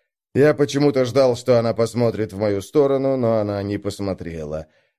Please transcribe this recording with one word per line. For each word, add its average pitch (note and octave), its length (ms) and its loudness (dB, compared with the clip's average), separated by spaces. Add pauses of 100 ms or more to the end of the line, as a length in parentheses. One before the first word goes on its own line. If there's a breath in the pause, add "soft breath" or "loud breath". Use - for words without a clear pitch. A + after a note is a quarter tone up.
(340)
Я C#3+ 200 4
почему-то C#3+ 500 0
ждал, B2 320 2
что A#2+ 240 2
она A2+ 140 0
посмотрит A2 580 -2
в F#2+ 80 -10
мою G2+ 220 0
сторону, C3+ 560 0
но A2+ 220 2
она G#2 220 -4
не G2+ 160 -4
посмотрела. E2+ 920 -8 (320)